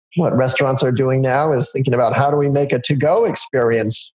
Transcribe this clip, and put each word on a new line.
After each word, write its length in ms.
what 200
restaurants 460
are 100
doing 300
now 300
is 200
thinking 220
about 200
how 160
do 60
we 120
make 240
a 80
to-go 440
experience 920